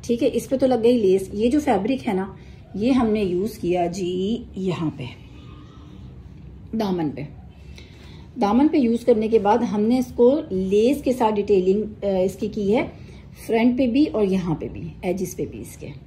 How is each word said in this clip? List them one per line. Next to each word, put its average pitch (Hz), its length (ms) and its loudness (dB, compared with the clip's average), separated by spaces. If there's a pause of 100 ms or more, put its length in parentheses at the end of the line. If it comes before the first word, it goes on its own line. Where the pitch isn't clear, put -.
ठीक 233 180 -2
है। 277 60 2
इस 233 200 -2
पे 262 100 -2
तो 262 100 2
लग 247 140 2
गई 240 160 4
लेस। 190 360 2
ये 214 160 0
जो 294 100 2
फैब्रिक 247 420 0
है 202 140 -2
ना, 190 200 -4 (400)
ये 220 160 0
हमने 220 320 2
यूज़ 185 360 -4
किया 175 280 0
जी 185 580 -4 (120)
यहाँ 170 400 -2
पे 127 100 -10 (1700)
दामन 180 320 -2
पे। 139 180 -10 (1120)
दामन 233 280 4
पे 311 100 2
यूज़ 233 280 2
करने 220 220 4
के 226 120 4
बाद 214 240 2
हमने 214 360 0
इसको 247 320 4 (200)
लेस 202 500 2
के 262 120 0
साथ 220 180 2
डिटेलिंग, 202 720 2
अ, 202 40 -2
इसकी 190 400 0
की 202 240 -2
है, 254 120 2 (640)
फ्रंट 233 300 2
पे 269 100 2
भी 269 180 2
और 214 180 -2
यहाँ 185 320 0
पे - 140 -8
भी, 160 220 -12 (140)
एजेस 185 280 -4
पे 147 120 -6
भी 117 120 -14
इसके। - 300 -16 (200)